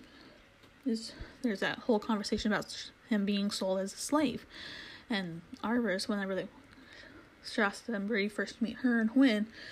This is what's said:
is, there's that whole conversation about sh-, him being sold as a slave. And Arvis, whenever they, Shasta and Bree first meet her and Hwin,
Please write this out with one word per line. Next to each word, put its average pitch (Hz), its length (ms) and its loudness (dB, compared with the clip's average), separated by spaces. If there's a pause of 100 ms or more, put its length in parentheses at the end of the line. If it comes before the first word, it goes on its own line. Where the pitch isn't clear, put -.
(840)
is, 226 280 -2 (280)
there's 214 200 -2
that 185 180 -2
whole 214 200 2
conversation 208 540 0
about - 160 -2
sh-, - 200 -12 (200)
him 202 160 2
being 202 240 2
sold 190 300 0
as 190 140 -4
a - 40 -14
slave. 285 480 0 (640)
And 175 320 -4 (220)
Arvis, 214 440 0
whenever 196 280 -2
they, 185 120 -2 (1000)
Shasta 214 480 -2
and 196 140 -2
Bree 208 220 2
first - 320 -6
meet 214 160 0
her 240 240 4
and 220 100 2
Hwin, 220 360 6 (240)